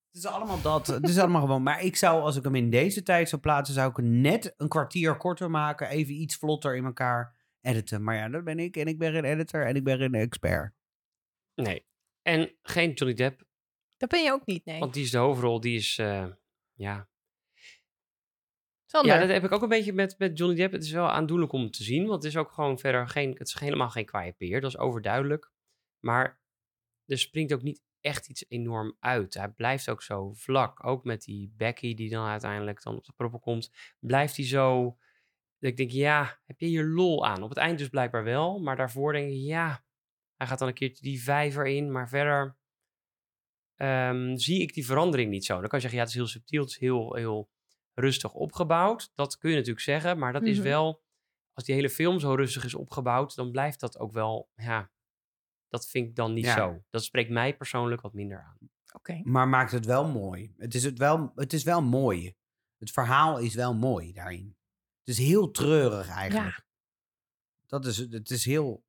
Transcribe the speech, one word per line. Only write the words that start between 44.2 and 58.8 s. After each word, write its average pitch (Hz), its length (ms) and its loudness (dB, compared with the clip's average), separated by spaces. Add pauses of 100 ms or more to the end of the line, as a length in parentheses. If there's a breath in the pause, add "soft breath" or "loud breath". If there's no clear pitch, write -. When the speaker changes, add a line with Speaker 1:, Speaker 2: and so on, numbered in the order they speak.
Speaker 2:
zie 170 240 0
ik 165 140 -4
die 143 120 -6
verandering 131 440 2
niet 98 140 -2
zo. 92 160 -2
Dan 101 80 -4
kan 139 120 0
je 123 80 -2
zeggen, 120 100 -4
ja, 117 60 2
het 117 100 -6
is 123 60 -2
heel 123 100 -2
subtiel, 120 320 -4
het 131 80 -6
is - 80 -14
heel, 123 360 0
heel 110 360 -4 (440)
rustig 131 400 0
opgebouwd. 170 800 0
Dat - 240 -4
kun 160 120 -2
je 160 60 2
natuurlijk 120 280 -2
zeggen, 160 340 0
maar 127 140 -2
dat 139 100 -2
is 110 140 2
Speaker 3:
Mhm. 190 100 0
Speaker 2:
wel, 156 360 0 (500)
als 123 120 -10
die 135 100 0
hele 139 160 2
film 175 300 2
zo 139 140 2
rustig 131 300 0
is 123 100 -8
opgebouwd, 127 640 -2
dan 127 140 -4
blijft 135 300 -2
dat - 180 -6
ook 107 140 -6
wel, 110 440 -4
ja, 113 340 -4 (800)
dat - 200 -6
vind 123 200 -2
ik 113 80 -16
dan 113 160 0
niet 113 120 0
Speaker 1:
Ja. 120 120 4
Speaker 2:
zo. 90 340 0
Dat 113 140 -4
spreekt 117 260 -2
mij 120 260 0
persoonlijk 120 460 -4
wat 104 100 -12
minder 101 300 -10
aan. 78 140 -20 (380)